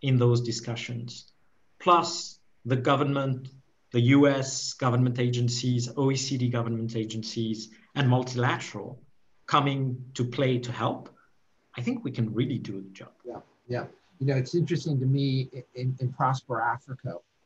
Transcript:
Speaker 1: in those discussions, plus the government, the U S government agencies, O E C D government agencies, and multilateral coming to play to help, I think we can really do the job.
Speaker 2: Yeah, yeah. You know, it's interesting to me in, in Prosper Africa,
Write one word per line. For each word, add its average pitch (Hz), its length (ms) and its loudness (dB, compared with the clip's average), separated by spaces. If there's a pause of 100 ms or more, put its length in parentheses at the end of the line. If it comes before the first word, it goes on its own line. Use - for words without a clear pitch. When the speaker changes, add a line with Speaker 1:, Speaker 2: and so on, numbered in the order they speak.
Speaker 1:
in 131 160 4
those 120 220 6
discussions, 120 920 -6 (460)
plus - 600 2 (260)
the 123 120 2
government, 135 720 0 (440)
the 120 80 2
U 139 260 8
S 135 480 0
government 123 440 2
agencies, 120 800 0
O 135 140 2
E 135 60 0
C 135 200 -2
D 123 120 0
government 117 480 -2
agencies, 110 720 -4 (240)
and 135 140 2
multilateral 123 920 -2 (460)
coming 139 500 2 (180)
to 123 100 0
play 127 340 2
to 120 140 -6
help, - 360 -4 (680)
I 123 60 -6
think 233 220 -4
we 120 60 -6
can 107 240 -2
really 123 240 0
do 98 220 -8
the 95 100 -14
job. - 220 -20 (120)
Speaker 2:
Yeah, 120 160 -12 (280)
yeah. 120 160 -4 (340)
You 135 80 -2
know, 139 100 2
it's 127 180 0
interesting 156 460 0
to 131 60 0
me 135 420 0 (260)
in, 127 260 -4
in 127 120 -2
Prosper 131 480 -2
Africa, 117 560 -6 (300)